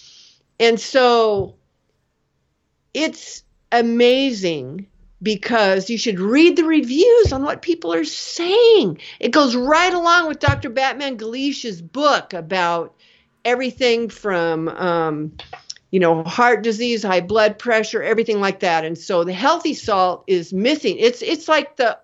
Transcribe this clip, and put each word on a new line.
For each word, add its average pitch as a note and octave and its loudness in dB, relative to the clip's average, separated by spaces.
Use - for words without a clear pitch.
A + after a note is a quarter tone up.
And A#3 2
so A3+ 0
it's - -6
amazing A#3 0
because G3 0
you A#3 -4
should G3 -4
read C#4+ 4
the E4 2
reviews D#4+ 4
on C4+ -4
what - -4
people E4 -4
are E4 -2
saying. F4+ 2
It A#3+ -2
goes C#4 4
right D#4 2
along E4+ 2
with D4+ -8
Doctor C#4+ -2
Batman C4 -4
Galish's A3+ -6
book A#3+ -2
about E3+ -4
everything A#3+ -2
from, E3+ -4
um, D#3+ -4
you F#3+ 0
know, E3 2
heart A3+ 2
disease, A3+ -2
high F#3 0
blood G#3+ 2
pressure, A3 -2
everything G#3+ 0
like G3 -2
that. E3 0
And E3 -6
so E3+ -2
the F#3 -6
healthy D4 0
salt F#3 -2
is F3+ -2
missing. B3 0
It's, A#3+ 2
it's D#4 -4
like D#4 0
the A#3+ 0